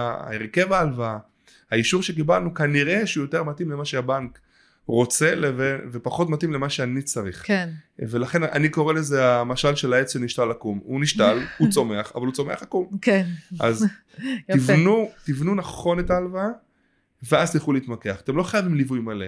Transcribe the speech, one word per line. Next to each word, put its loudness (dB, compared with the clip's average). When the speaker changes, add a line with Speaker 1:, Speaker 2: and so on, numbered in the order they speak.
Speaker 1:
ההרכב 0
ההלוואה, 0
האישור 2
שקיבלנו, 0
כנראה 2
שהוא -2
יותר -2
מתאים -4
למה -6
שהבנק -4
רוצה, 4
לב-, -2
ופחות -2
מתאים 0
למה -2
שאני -2
צריך. -6
Speaker 2:
כן. 0
Speaker 1:
ולכן -2
אני 0
קורא 2
לזה 2
המשל 0
של 0
העץ 2
שנשתל 0
עקום. -4
הוא -4
נשתל, 4
Speaker 2:
<laughs> -14
Speaker 1:
הוא 6
צומח, 0
אבל -4
הוא -2
צומח -6
עקום. -4
Speaker 2:
כן. 2
Speaker 1:
אז 2
Speaker 2:
<laughs> -8
יפה. 4
Speaker 1:
תבנו, 4
תבנו 0
נכון -2
את -4
ההלוואה, -2
ואז 2
תלכו 0
להתמקח. -4
אתם -4
לא 0
חייבים 0
ליווי 0
מלא, -6